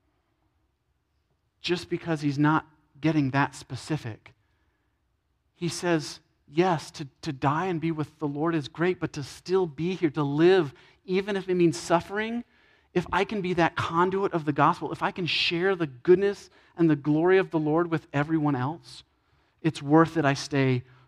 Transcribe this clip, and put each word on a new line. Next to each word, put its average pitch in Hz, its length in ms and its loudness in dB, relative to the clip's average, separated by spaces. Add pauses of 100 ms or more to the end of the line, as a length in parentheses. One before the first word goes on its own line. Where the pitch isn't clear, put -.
(1600)
Just 175 300 -6
because 165 320 -4
he's 143 180 -2
not 151 260 2 (360)
getting 151 300 2
that 139 240 -2
specific, - 800 -10 (1200)
he 170 120 -4
says, 165 500 -2 (280)
Yes, 165 440 0
to, 151 160 -12 (160)
to 160 100 -4
die 143 320 0
and 170 160 -2
be 165 100 -2
with 151 280 -6
the 156 80 -2
Lord 151 280 -2
is 143 120 -4
great, 180 320 -2
but - 140 -6
to 147 100 -6
still 185 420 -2
be 160 300 -4
here, 165 160 0
to 151 120 -2
live, 156 500 4 (320)
even 196 300 -2
if 185 140 -6
it 180 60 0
means 170 220 4
suffering, 214 680 -2 (500)
if 180 180 0
I 180 120 2
can 202 180 -4
be 180 140 0
that 165 200 2
conduit 185 580 0
of 165 120 -2
the 151 80 0
gospel, 151 380 2
if 160 100 -8
I 180 100 -2
can 190 140 -6
share 175 500 -2
the 170 120 -4
goodness 185 640 2 (280)
and 170 120 4
the 151 60 4
glory 156 440 4
of 175 100 -2
the 170 100 -2
Lord 156 300 0
with 160 240 -4
everyone 147 420 0
else, 131 480 -6 (600)
it's 156 160 -2
worth 156 340 4
it 160 80 0
I 139 120 2
stay 135 480 0 (240)